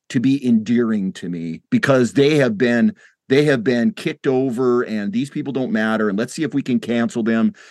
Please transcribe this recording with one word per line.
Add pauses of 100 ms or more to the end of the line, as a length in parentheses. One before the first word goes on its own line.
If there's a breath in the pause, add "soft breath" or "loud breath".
(100)
to
be
endearing
to
me,
because
they
have
been, (360 soft breath)
they
have
been
kicked
over,
and
these
people
don't
matter,
and
let's
see
if
we
can
cancel
them (180 loud breath)